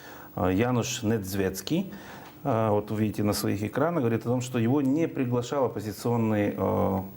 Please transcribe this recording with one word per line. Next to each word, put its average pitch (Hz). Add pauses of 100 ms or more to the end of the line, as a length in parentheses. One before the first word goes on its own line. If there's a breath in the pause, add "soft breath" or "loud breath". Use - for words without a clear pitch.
(360 loud breath)
э, 92
Януш 117
Недзвецкий, 101 (520 loud breath)
э, 117
вот 104
вы 107
видите 107
на 104
своих 104
экранах, 151
говорит 117
о 120
том, 123
что 123
его 127
не 147
приглашал 123
оппозиционный, 110
э, 98 (160)